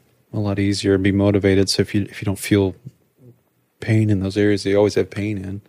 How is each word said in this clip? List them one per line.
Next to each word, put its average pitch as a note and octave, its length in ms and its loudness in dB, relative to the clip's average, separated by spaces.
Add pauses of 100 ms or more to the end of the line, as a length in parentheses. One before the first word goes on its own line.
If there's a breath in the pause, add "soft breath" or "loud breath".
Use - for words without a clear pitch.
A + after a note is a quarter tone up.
(320)
a A2+ 60 -4
lot G2+ 200 -2
easier G2 360 0
and F#2+ 100 2
be G2 80 4
motivated. G2 560 2
So - 140 -2
if - 120 -4
you, G2+ 80 0
if - 200 -10
you - 20 -10
don't G2 140 -4
feel G2 360 0 (1040)
pain A2 280 2
in G2+ 120 2
those F#2+ 180 -2
areas, G#2 260 2
you G2 140 0
always G#2 160 4
have G2 160 0
pain G#2 260 -6
in. F#2+ 320 -10